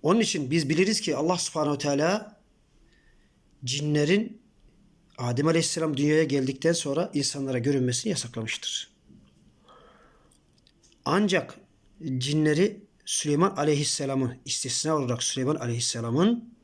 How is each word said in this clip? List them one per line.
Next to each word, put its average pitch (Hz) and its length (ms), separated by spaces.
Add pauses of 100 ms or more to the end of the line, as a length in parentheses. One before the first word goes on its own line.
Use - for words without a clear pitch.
Onun 190 180
için 143 300
biz 156 180
biliriz 185 320
ki 147 160
Allah 165 220
subhanahu 147 360
ve 139 40
teala 156 600 (1200)
cinlerin 147 760 (760)
Adem 123 280
aleyhisselam 160 500
dünyaya 151 280
geldikten 135 480
sonra 156 420
insanlara 135 440
görünmesini 127 520
yasaklamıştır. - 800 (2250)
Ancak 185 540 (600)
cinleri 151 680 (200)
Süleyman 147 520
aleyhisselamın, 139 880
istisna 151 520
olarak 120 260
Süleyman 135 340
aleyhisselamın 120 1080